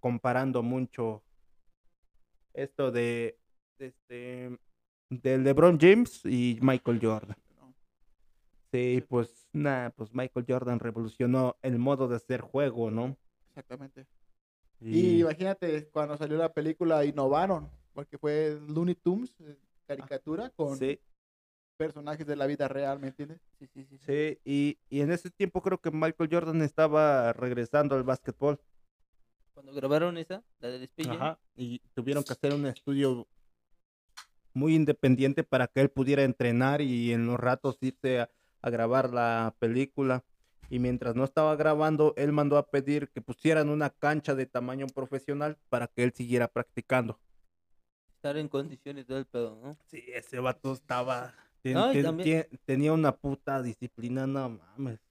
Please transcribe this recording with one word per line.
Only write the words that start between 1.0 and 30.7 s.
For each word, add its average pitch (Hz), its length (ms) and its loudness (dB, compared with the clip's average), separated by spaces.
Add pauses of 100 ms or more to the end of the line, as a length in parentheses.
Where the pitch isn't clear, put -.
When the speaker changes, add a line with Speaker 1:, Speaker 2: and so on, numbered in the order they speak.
Speaker 1:
esto 139 360 -4
de, 117 480 -2 (400)
este, 123 800 -14 (520)
de 131 280 0
LeBron 143 400 6
James 202 460 8
y 123 380 0
Michael 123 400 2
Jordan. 107 340 -2 (1400)
Sí, 123 240 2
Speaker 2:
Sí. 123 120 0
Speaker 1:
pues, - 440 -4
nah, 135 380 -2
pues 110 240 -14
Michael 127 340 -6
Jordan 123 320 0
revolucionó 120 840 0
el 123 160 0
modo 131 300 2
de 120 80 -2
hacer 120 240 -4
juego, 120 500 -2
¿no? 123 260 -4 (340)
Speaker 2:
Exactamente. 135 560 -18 (760)
Speaker 1:
Y 113 180 0
Speaker 2:
Y 113 240 6
imagínate, 160 680 -2
cuando 147 260 -4
salió 151 200 -4
la 160 160 0
película 156 520 0
innovaron, 147 680 0 (220)
porque 143 260 -14
fue 151 400 -2 (100)
Looney 165 280 0
Tunes, 208 440 -2
eh, 147 160 -20 (300)
caricatura, 143 600 -8
Speaker 1:
Ah, 262 100 -16
Speaker 2:
con 139 200 -2
Speaker 1:
sí. 135 240 -2 (760)
Speaker 2:
personajes 151 500 -8
de 147 100 -2
la 139 100 0
vida 143 200 -2
real, 139 320 -4
¿me 139 100 -10
entiendes? 151 320 -14 (180)
Speaker 3:
Sí, 143 140 -20
sí, 135 120 -18
sí, 135 140 -20
sí. - 60 -20
Speaker 1:
Sí, 147 400 -2
y, 143 340 0 (120)
y 143 120 -2
en 147 100 2
ese 175 180 -6
tiempo 185 320 -4
creo 185 180 -2
que 160 120 -4
Michael 160 380 -2
Jordan 165 320 0
estaba 147 680 4
regresando 127 640 0
al 131 80 2
básquetbol. 131 580 -2 (920)
Speaker 3:
Cuando 139 180 -20
grabaron 151 460 2
esa, 185 240 -10 (160)
la 120 100 -8
del 127 140 -8